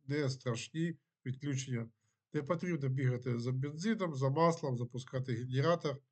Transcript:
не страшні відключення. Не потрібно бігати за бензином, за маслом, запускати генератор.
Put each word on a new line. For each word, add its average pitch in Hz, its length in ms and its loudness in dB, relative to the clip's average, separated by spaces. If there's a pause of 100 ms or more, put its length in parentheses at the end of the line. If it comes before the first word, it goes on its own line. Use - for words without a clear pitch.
не 139 240 0
страшні 156 680 -2 (280)
відключення. 131 640 -4 (420)
Не 151 100 0
потрібно 170 460 0
бігати 127 500 0
за 120 140 0
бензином, 160 600 0
за 135 160 2
маслом, 156 480 4
запускати 127 560 -4
генератор. 139 640 2 (140)